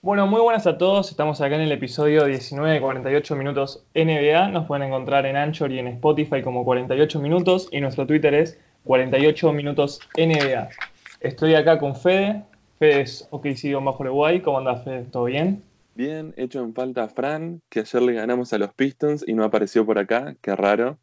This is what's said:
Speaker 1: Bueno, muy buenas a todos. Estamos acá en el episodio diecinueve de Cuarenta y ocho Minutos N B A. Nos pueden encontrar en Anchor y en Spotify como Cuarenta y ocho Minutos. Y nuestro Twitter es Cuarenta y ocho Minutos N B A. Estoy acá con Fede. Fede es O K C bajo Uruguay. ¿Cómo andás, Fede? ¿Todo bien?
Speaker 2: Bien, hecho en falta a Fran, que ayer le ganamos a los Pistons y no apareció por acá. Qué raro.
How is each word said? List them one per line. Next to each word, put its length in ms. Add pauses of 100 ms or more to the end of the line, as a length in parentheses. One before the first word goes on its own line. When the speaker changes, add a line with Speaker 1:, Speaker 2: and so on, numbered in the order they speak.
(180)
Speaker 1:
Bueno, 140
muy 100
buenas 240
a 140
todos. 320
Estamos 300
acá 160
en 40
el 100
episodio 540
diecinueve 480
de 80
Cuarenta 300
y 20
ocho 220
Minutos 580
N 260
B 140
A. 140
Nos 180
pueden 220
encontrar 400
en 80
Anchor 360
y 60
en 120
Spotify 520
como 240
Cuarenta 300
y 60
ocho 180
Minutos. 520
Y 100
nuestro 260
Twitter 260
es 260 (240)
Cuarenta 360
y 80
ocho 260
Minutos 460 (160)
N 180 (100)
B 120
A. 140 (500)
Estoy 340
acá 240
con 180
Fede. 460 (380)
Fede 220
es 280
O 120
K 140
C 200
bajo 260
Uruguay. 400
¿Cómo 160
andás, 260
Fede? 200
¿Todo 220
bien? 360 (320)
Speaker 2:
Bien, 420
hecho 280
en 100
falta 300
a 60
Fran, 600
que 120
ayer 200
le 120
ganamos 400
a 40
los 160
Pistons 540
y 80
no 80
apareció 420
por 140
acá. 420
Qué 140
raro. 480